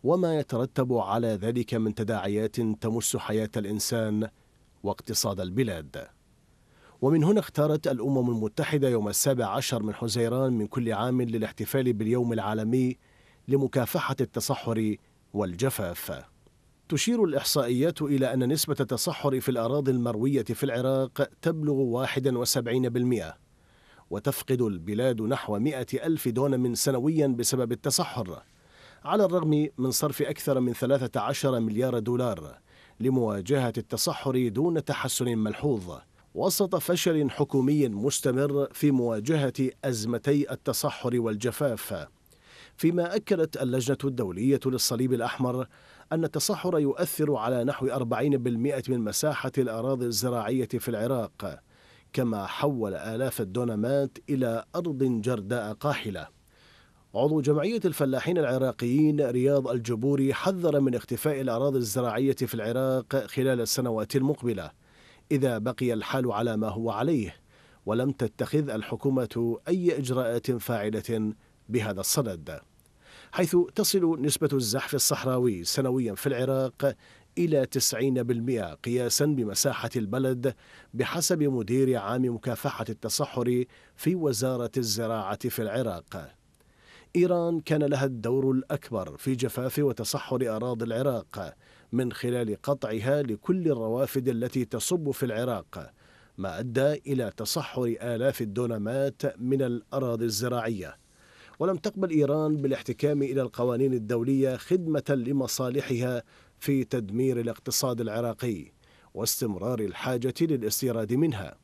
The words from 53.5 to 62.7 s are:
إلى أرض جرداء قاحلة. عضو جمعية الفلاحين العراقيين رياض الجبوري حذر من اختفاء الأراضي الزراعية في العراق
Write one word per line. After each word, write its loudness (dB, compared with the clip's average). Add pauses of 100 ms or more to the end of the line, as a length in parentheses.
إلى 0 (100)
أرض -2
جرداء 0
قاحلة. -4 (840)
عضو 2
جمعية 2
الفلاحين 0
العراقيين 2 (100)
رياض 4
الجبوري 2
حذر 2
من 4
اختفاء -2
الأراضي 0
الزراعية 0
في -4
العراق 0